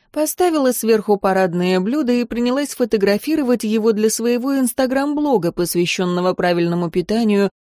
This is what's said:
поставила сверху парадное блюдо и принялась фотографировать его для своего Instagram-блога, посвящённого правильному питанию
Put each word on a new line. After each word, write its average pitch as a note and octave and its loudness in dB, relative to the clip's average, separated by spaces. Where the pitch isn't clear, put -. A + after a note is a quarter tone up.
поставила D4+ 0
сверху A3 0
парадное F#3 2
блюдо B3 0
и A#3+ 2
принялась B3 -2
фотографировать A#3+ 0
его A3 0
для G#3+ 2
своего A#3+ -2
Instagram-блога, C4+ 0
посвящённого F3+ -2
правильному F3 0
питанию G3+ 0